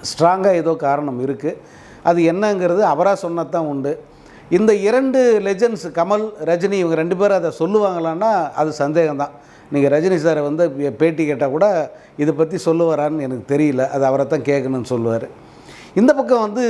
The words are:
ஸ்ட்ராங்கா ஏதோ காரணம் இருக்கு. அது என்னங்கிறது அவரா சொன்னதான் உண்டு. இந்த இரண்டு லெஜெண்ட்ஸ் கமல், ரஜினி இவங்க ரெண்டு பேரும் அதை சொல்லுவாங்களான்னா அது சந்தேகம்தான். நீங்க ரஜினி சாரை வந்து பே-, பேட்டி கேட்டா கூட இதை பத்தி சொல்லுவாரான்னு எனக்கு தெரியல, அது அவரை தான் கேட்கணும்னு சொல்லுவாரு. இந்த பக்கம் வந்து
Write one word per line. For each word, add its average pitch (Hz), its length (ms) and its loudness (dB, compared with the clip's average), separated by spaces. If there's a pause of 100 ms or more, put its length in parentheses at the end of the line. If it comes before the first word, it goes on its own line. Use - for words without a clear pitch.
ஸ்ட்ராங்கா 190 500 2
ஏதோ 165 220 0
காரணம் 143 480 -2
இருக்கு. 139 360 -6 (440)
அது 170 200 2
என்னங்கிறது 180 580 2
அவரா 180 420 2
சொன்னதான் 170 340 -6
உண்டு. 143 440 -4 (500)
இந்த 208 240 4
இரண்டு 247 680 2
லெஜெண்ட்ஸ் 202 500 -2
கமல், 208 380 0 (120)
ரஜினி 175 280 0
இவங்க 175 220 0
ரெண்டு 165 220 0
பேரும் 196 200 2
அதை 170 220 -2
சொல்லுவாங்களான்னா 180 960 0
அது 156 260 -2
சந்தேகம்தான். 147 500 0 (440)
நீங்க 143 260 2
ரஜினி 180 180 2
சாரை 151 260 2
வந்து 156 280 0
பே-, 139 200 -4
பேட்டி 156 360 0
கேட்டா 143 220 -2
கூட 160 420 0 (260)
இதை 151 180 0
பத்தி 160 300 0
சொல்லுவாரான்னு 160 560 0
எனக்கு 131 360 -4
தெரியல, 139 320 2
அது 139 160 -2
அவரை 135 220 2
தான் 143 160 -2
கேட்கணும்னு 131 460 -2
சொல்லுவாரு. 113 400 -2 (680)
இந்த 262 200 4
பக்கம் 247 260 0
வந்து 214 300 -2